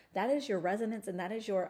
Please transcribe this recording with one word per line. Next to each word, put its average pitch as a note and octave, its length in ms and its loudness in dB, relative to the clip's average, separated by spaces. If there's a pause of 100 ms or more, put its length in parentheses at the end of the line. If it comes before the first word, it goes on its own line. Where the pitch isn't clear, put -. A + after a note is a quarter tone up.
(140)
that G3+ 160 2
is C#4+ 180 2
your G3 120 2
resonance G#3+ 480 0
and F3+ 120 -4
that F#3 120 -2
is A3 160 -6
your F#3+ 220 2